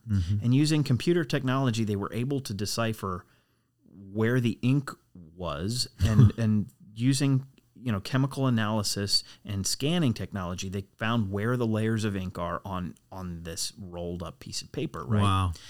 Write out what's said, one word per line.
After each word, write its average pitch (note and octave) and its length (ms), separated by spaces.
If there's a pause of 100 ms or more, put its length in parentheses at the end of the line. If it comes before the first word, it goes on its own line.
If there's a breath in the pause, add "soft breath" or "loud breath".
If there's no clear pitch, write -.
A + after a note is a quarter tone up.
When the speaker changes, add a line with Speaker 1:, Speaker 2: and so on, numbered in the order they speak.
(100)
Speaker 1:
Mm-hmm. G2+ 340
Speaker 2:
and A#2+ 100
using D3+ 300
computer E3 400
technology, C3 600
they G#2 120
were G2 180
able C3 260
to B2 140
decipher G2+ 720 (840)
where A2+ 280
the A#2 220
ink C#3 280 (460)
was, F2+ 520 (180)
and, A2 280
Speaker 1:
<laughs> - 40
Speaker 2:
and G#2+ 280 (280)
using, C3+ 500 (340)
you A#2+ 140
know, G2 80
chemical C3+ 460
analysis G#2+ 760 (220 loud breath)
and G2 220
scanning D3 480
technology, F#2 560
they G2 160 (120)
found A2 320
where G#2+ 280
the A#2+ 80
layers A2 380
of G2+ 120
ink F#2 220
are F2 260
on, F#2 300 (180)
on F2+ 300
this E2 360
rolled F2 440
up E2 180
piece - 220
of - 100
paper, - 340
right? G#2 160
Speaker 1:
Wow. F#2+ 300 (180 loud breath)